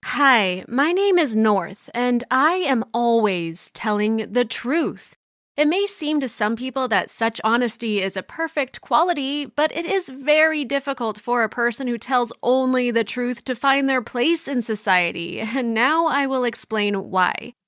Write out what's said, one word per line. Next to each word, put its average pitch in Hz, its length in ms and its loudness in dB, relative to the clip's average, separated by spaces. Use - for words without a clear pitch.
Hi, 220 600 2
my 285 240 2
name 381 260 2
is 269 160 2
North, 208 580 0
and 247 380 0
I 269 280 4
am 277 260 0
always 208 760 0
telling 214 460 0
the 240 140 2
truth. 240 720 -4
It 302 100 4
may 381 220 2
seem 302 320 -2
to 269 80 -2
some 220 260 -2
people 254 320 -4
that 208 240 0
such 226 320 -2
honesty 226 580 2
is 190 160 -2
a 190 60 -4
perfect - 580 -6
quality, 294 640 0
but 294 300 -2
it 339 100 -4
is 359 240 -2
very 302 560 2
difficult 262 540 -4
for 240 240 0
a 220 60 2
person 240 400 -2
who 240 100 -2
tells 247 340 -2
only 254 480 2
the 226 100 2
truth 247 440 -4
to 254 100 -4
find 269 320 2
their 262 140 0
place 294 440 0
in 254 160 -2
society, 175 760 0
and 226 340 -4
now 294 320 2
I 277 220 0
will 262 160 -2
explain 208 680 -2
why. 185 440 -2